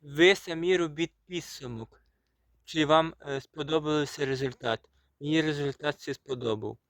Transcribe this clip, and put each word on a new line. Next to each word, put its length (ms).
Ви 320
самі 420
робіть 360
підсумок, 760
чи 220
вам, 340
е, 200
сподобався 880
результат. 540
Мені 220
результат 580
се 140
сподобав. 640